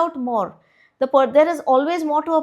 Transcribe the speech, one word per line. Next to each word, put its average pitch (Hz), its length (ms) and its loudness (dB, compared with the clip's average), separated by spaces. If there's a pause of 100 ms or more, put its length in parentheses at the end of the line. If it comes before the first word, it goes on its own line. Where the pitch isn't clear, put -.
out 330 160 -4 (100)
more. 214 200 -2 (540)
The 262 120 -2
per-, 262 180 2
there 311 200 4
is 302 80 -8 (140)
always 294 260 0
more 302 220 -2
to 320 140 -2
a 311 60 0